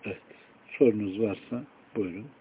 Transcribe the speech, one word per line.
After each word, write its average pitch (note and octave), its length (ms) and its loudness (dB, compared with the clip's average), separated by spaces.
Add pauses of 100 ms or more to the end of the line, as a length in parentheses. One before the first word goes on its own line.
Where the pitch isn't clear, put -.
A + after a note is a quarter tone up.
Evet. G2 180 -6 (560)
Sorunuz G#2+ 420 4
varsa A2+ 440 -4 (320)
buyurun. G2 300 -4 (140)